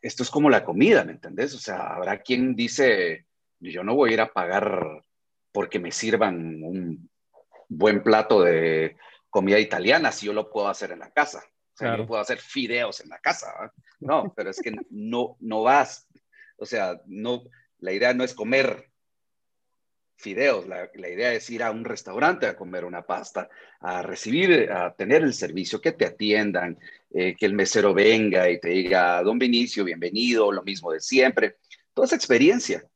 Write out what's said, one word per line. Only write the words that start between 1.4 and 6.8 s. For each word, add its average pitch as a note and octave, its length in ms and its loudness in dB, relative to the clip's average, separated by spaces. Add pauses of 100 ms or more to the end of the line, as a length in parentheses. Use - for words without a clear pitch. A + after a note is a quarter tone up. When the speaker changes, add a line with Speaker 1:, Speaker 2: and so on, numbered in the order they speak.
Speaker 1:
O A#2+ 40 -16
sea, F2+ 360 -8
habrá F#2 280 -4
quien B2+ 340 0
dice, G#2+ 720 0 (340)
"Yo F2+ 240 -10
no G#2+ 100 0
voy C3+ 160 4
a A2+ 40 2
ir A2+ 80 2
a G#2+ 100 -2
pagar F2+ 720 -2 (480)
porque G2+ 260 -4
me F2 140 -8
sirvan F2 720 -2
un E2+ 460 -8 (580)